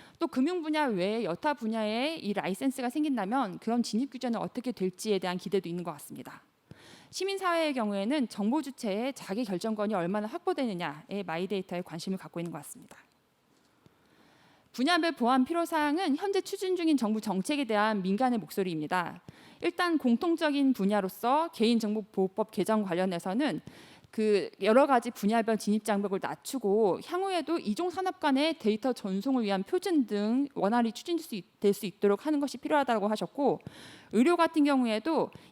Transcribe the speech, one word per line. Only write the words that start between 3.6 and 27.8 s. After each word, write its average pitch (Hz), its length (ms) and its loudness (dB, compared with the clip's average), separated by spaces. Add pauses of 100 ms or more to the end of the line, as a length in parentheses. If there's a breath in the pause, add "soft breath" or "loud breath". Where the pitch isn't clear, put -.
진입 254 280 -2
규제는 233 280 -4
어떻게 220 340 -6
될지에 190 460 -2
대한 180 180 -4
기대도 180 320 -2
있는 175 140 -6
것 170 100 -8
같습니다. - 500 -16 (640 loud breath)
시민사회의 370 640 0
경우에는 220 540 0
정보 226 340 0
주체의 240 520 -4
자기 208 300 -6
결정권이 208 500 -2
얼마나 202 340 -2
확보되느냐에 196 1000 -4
마이데이터에 180 560 -4
관심을 180 360 -6
갖고 156 220 -12
있는 170 120 -6
것 160 80 -10
같습니다. - 380 -20 (1800 soft breath)
분야별 330 400 2
보안 254 300 4
필요사항은 330 720 0
현재 392 240 0
추진 370 380 -2
중인 320 180 4
정부 220 240 0
정책에 220 460 -2
대한 214 360 2
민간의 220 380 2
목소리입니다. 175 840 -4 (400 loud breath)
일단 349 360 0
공통적인 285 760 2
분야로서 214 760 0
개인정보보호법 214 1000 0
개정 214 320 0
관련해서는 185 800 -2 (480 loud breath)
그 208 400 2 (120)
여러 226 260 6
가지 240 220 2
분야별 220 480 0
진입 214 280 -2
장벽을 202 360 0
낮추고, 202 840 0
향후에도 349 520 -2
이종 330 320 -2